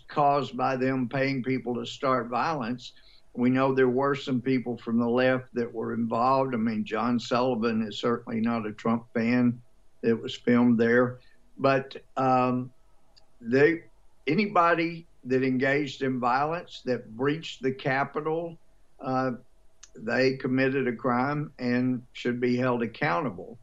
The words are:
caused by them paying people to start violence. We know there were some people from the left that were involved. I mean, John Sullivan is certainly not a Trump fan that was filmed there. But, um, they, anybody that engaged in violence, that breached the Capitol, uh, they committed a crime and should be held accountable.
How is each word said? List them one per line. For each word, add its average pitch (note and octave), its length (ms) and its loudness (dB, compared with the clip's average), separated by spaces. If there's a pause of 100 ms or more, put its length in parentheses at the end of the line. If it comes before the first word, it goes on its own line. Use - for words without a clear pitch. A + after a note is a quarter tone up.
caused C#3+ 480 2
by C3 220 0
them C3 320 0
paying C3+ 340 -2
people B2 320 -2
to A#2 100 -6
start B2+ 440 -2
violence. B2 640 -4 (400)
We B2 160 2
know C3+ 240 4
there C3 160 6
were C#3 260 2
some C3 240 -2
people B2 380 -2
from A#2 220 -2
the A#2+ 100 2
left B2+ 460 2
that A#2 180 -4
were A#2 200 -6
involved. B2 600 2
I A#2+ 60 0
mean, A2 260 -2
John A2+ 340 0
Sullivan A#2 640 0
is G#2 140 -10
certainly A#2 400 -2
not A2+ 260 -2
a G#2+ 60 -6
Trump A#2 420 -2
fan A#2+ 460 2 (420)
that A#2 140 2
was A2 180 -8
filmed A#2+ 460 4
there. A#2+ 400 2 (380)
But, C3+ 400 0 (180)
um, B2+ 560 2 (720)
they, C#3 400 4 (440)
anybody E3+ 800 2 (200)
that C3 180 2
engaged C3+ 580 0
in C3 160 -2
violence, C#3+ 680 -2
that A2+ 320 -4
breached D3 440 -4
the C3 120 0
Capitol, D#3 840 -4 (440)
uh, C3 300 -2 (640)
they B2+ 400 0
committed C3 500 0
a A#2+ 80 -2
crime C3+ 640 -2
and B2 420 0 (120)
should B2 260 -4
be B2 160 0
held B2 280 0
accountable. A#2 800 -4